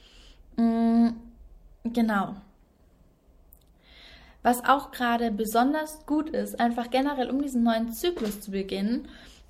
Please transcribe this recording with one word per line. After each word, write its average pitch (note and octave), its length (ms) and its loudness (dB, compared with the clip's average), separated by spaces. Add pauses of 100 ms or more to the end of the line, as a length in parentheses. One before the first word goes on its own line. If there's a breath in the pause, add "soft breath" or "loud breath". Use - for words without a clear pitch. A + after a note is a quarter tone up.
(560 soft breath)
Mm, A#3 520 4 (760)
genau. A3 520 0 (2000 loud breath)
Was B3 220 2
auch C#4+ 280 2
gerade A#3 400 0
besonders B3+ 760 0
gut D4+ 240 0
ist, - 300 -4
einfach A#3 300 0
generell C4 400 0
um C4+ 120 0
diesen B3+ 220 0
neuen A3+ 280 0
Zyklus A3+ 480 -4
zu G3 120 -12
beginnen, G3 560 -2 (400 loud breath)